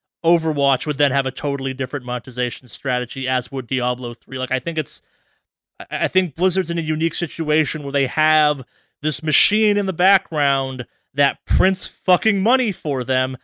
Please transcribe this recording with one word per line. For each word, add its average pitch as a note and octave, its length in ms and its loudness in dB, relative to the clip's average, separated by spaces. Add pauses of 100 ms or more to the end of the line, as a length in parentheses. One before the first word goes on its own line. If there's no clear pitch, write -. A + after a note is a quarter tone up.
(260)
Overwatch D3+ 600 2
would C#3+ 140 -2
then C#3+ 120 2
have C3+ 140 0
a C3+ 60 -4
totally C3+ 420 -4
different C3 320 -6
monetization B2 640 -6
strategy, B2 600 -4
as B2+ 240 -2
would C3 160 -6
Diablo B2 460 -2
three. - 240 -12
Like, C3 140 -6
I C3 80 0
think D#3+ 180 -6
it's, - 240 -4 (760)
I, - 120 -12
I D3 160 -2
think F#3 280 0
Blizzard's F3+ 360 2
in E3+ 60 -2
a E3 40 0
unique D#3 340 -2
situation D3+ 680 -2
where C#3 80 -6
they C#3 160 2
have D3+ 560 2 (380)
this D3 220 -2
machine G3+ 540 2
in G3+ 100 0
the F#3 60 -2
background C#3+ 920 0 (280)
that C#3 320 0
prints - 420 4
fucking - 540 2
money A#3+ 300 2
for C3+ 320 -4
them. C3 400 -2